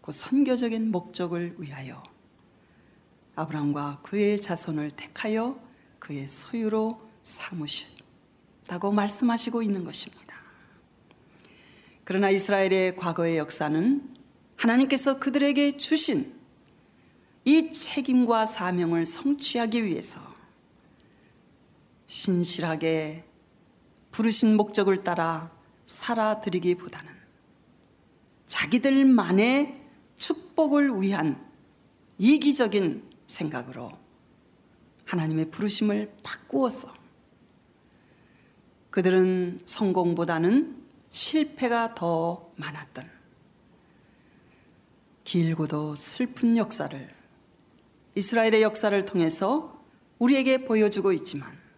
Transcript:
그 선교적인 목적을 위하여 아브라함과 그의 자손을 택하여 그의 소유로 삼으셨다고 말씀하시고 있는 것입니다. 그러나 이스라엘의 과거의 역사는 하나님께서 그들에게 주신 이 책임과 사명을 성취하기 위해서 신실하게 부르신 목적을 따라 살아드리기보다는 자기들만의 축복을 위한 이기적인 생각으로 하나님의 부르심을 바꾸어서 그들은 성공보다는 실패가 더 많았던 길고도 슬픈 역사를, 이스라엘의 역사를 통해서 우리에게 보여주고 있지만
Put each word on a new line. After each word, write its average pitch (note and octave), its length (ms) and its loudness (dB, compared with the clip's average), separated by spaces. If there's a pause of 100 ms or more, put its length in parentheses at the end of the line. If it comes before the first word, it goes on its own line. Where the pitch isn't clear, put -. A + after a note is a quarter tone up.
그 D3+ 100 -14
선교적인 A#3+ 760 0
목적을 F3 680 -4
위하여 C3+ 420 -14 (1300)
아브라함과 D3 640 -4
그의 G#3 400 0
자손을 D3+ 500 -6
택하여 A3 720 -6 (380)
그의 C#3 280 -10
소유로 A3 720 -4 (240)
삼으셨다고 - 1700 -8
말씀하시고 A#3 680 0
있는 G3 220 -2
것입니다. - 520 -12 (1700)
그러나 G3 280 2
이스라엘의 F#3+ 640 2
과거의 E3+ 420 0
역사는 D#3+ 800 0 (400)
하나님께서 C4 640 2
그들에게 C#4+ 580 2
주신 D4 560 0 (1120)
이 D#4+ 260 6
책임과 B3 760 2
사명을 F3 580 0
성취하기 A#3 800 -2
위해서 - 340 -4 (1900)
신실하게 D#3+ 1160 -2 (840)
부르신 A3 480 4
목적을 G3 460 2
따라 E3 480 -4 (340)
살아드리기보다는 G#3 1300 -4 (1400)
자기들만의 B3+ 1300 4 (380)
축복을 C#4+ 840 0
위한 E3 460 0 (720)
이기적인 A#3 880 2 (200)
생각으로 B2+ 640 -8 (1120)
하나님의 D#3+ 460 -2
부르심을 G#3 600 -2 (120)
바꾸어서 - 720 -4 (2000)
그들은 F#3 760 2
성공보다는 F3 1160 0 (280)
실패가 A#3 840 -2
더 E3+ 600 -4
많았던 D3 540 -14 (2250)
길고도 D#3 720 -2
슬픈 A#3 600 0
역사를, D3 520 -4 (1040)
이스라엘의 A3 460 4
역사를 G#3 440 2
통해서 F#3+ 800 0 (340)
우리에게 C4 480 2
보여주고 G#3 480 2
있지만 - 440 -6 (200)